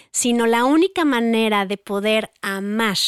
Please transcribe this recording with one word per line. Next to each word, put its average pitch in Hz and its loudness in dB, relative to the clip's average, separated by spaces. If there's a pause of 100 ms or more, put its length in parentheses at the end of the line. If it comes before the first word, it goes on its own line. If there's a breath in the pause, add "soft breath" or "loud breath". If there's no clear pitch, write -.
(120)
sino 240 0
la 233 2
única 330 2
manera 226 0
de 196 -6
poder 208 -2 (120)
amar 202 -2